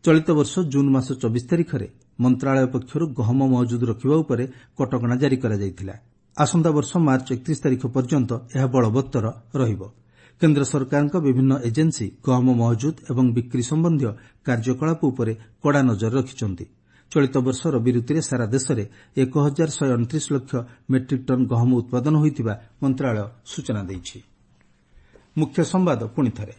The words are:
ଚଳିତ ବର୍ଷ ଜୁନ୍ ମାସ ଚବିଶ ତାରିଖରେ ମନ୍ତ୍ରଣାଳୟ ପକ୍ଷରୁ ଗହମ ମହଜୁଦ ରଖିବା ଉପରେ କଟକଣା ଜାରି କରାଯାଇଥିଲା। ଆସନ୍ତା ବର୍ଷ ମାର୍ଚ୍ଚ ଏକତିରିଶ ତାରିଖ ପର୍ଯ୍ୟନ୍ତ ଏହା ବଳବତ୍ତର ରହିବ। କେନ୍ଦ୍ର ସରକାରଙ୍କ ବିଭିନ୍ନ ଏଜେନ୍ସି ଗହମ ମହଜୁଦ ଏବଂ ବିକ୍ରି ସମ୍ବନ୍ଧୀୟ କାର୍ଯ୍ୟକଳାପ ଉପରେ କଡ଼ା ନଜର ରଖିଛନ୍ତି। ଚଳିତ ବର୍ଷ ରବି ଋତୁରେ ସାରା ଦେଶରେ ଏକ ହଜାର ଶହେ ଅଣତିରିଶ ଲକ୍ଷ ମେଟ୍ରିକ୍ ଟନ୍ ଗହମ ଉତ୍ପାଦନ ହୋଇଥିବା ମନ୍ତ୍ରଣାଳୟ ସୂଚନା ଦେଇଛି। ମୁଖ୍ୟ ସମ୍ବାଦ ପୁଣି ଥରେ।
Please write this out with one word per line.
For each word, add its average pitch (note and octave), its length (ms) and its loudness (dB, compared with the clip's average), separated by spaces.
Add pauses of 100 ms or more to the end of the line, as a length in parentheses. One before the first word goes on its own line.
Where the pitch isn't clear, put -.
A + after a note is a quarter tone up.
ଚଳିତ D#3+ 280 4
ବର୍ଷ D3+ 220 2 (160)
ଜୁନ୍ C#3 240 2
ମାସ C3 140 2 (100)
ଚବିଶ A#2+ 300 -2
ତାରିଖରେ D#3+ 400 -2 (320)
ମନ୍ତ୍ରଣାଳୟ B2+ 500 2
ପକ୍ଷରୁ C3+ 400 -4
ଗହମ B2 300 0 (100)
ମହଜୁଦ B2 360 0
ରଖିବା A#2 300 0
ଉପରେ C3+ 300 0 (300)
କଟକଣା B2 400 -2
ଜାରି C3 220 2
କରାଯାଇଥିଲା। G2 580 -4 (420)
ଆସନ୍ତା E3 320 2
ବର୍ଷ D3 280 0
ମାର୍ଚ୍ଚ C3+ 340 2
ଏକତିରିଶ C3+ 300 -4
ତାରିଖ B2+ 280 0
ପର୍ଯ୍ୟନ୍ତ B2 420 0 (220)
ଏହା C3+ 140 0
ବଳବତ୍ତର A#2+ 580 0 (300)
ରହିବ। A2+ 260 -2 (600)
କେନ୍ଦ୍ର D3 220 4
ସରକାରଙ୍କ C#3+ 540 0
ବିଭିନ୍ନ C3+ 360 4 (100)
ଏଜେନ୍ସି A#2+ 420 0 (160)
ଗହମ B2+ 320 2
ମହଜୁଦ A#2 420 2 (140)
ଏବଂ B2+ 240 2
ବିକ୍ରି A#2+ 300 -2
ସମ୍ବନ୍ଧୀୟ D#3 480 0 (320)
କାର୍ଯ୍ୟକଳାପ C3 580 -2
ଉପରେ B2 320 0 (240)
କଡ଼ା C#3+ 240 2
ନଜର A2 320 2
ରଖିଛନ୍ତି। B2 520 -4 (460)
ଚଳିତ C#3 260 2
ବର୍ଷ C3 300 -2
ରବି B2+ 240 0
ଋତୁରେ B2 300 -2
ସାରା A#2+ 240 -2
ଦେଶରେ A#2+ 380 -2 (340)
ଏକ C3 200 0
ହଜାର D3 320 2
ଶହେ C#3 240 -2
ଅଣତିରିଶ A#2+ 380 -2
ଲକ୍ଷ C#3 220 -4 (360)
ମେଟ୍ରିକ୍ C3 380 0
ଟନ୍ B2+ 200 0
ଗହମ A#2+ 280 2
ଉତ୍ପାଦନ B2 420 0
ହୋଇଥିବା C3+ 360 0 (260)
ମନ୍ତ୍ରଣାଳୟ C3 480 -2 (180)
ସୂଚନା A#2 380 -6
ଦେଇଛି। F#2 340 -12 (1200)
ମୁଖ୍ୟ D#3 260 -2
ସମ୍ବାଦ E3+ 380 0 (100)
ପୁଣି B2+ 200 0
ଥରେ। - 280 -12